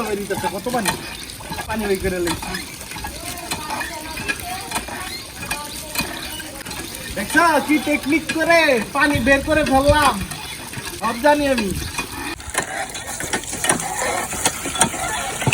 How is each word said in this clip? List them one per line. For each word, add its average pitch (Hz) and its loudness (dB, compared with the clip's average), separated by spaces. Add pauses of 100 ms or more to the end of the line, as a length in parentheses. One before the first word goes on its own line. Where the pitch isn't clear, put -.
হয়ে 208 -2
দিতেছে, 196 -2
কত 196 -6
পানি? 226 2 (760)
পানি 220 -2
বের 190 4
করে 180 0
লইছি। 170 -2 (4000)
দেখছো 247 4 (220)
কি 302 6 (100)
টেকনিক 294 2 (120)
করে 330 6 (360)
পানি 285 4 (100)
বের 277 8
করে 302 6
ফেললাম, 277 6 (880)
সব 226 0 (100)
জানি 294 6 (100)
আমি। 208 0 (3750)